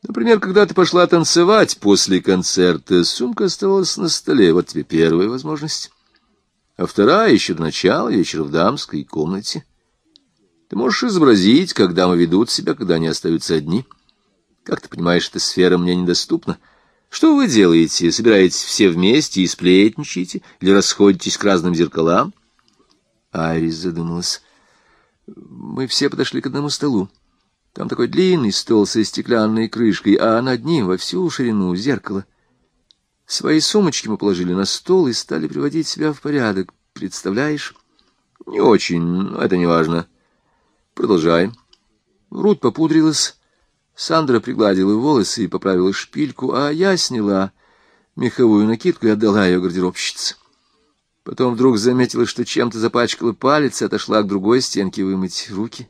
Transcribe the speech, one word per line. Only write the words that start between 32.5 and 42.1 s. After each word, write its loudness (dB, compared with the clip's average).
Свои 0
сумочки 0
мы -4
положили -2
на -2
стол 0
и -2
стали -6
приводить -4
себя -4
в -14
порядок. -2
Представляешь?» -6
«Не -6
очень, 2
но -4
это 0
не 0
важно. 0
Продолжай». 0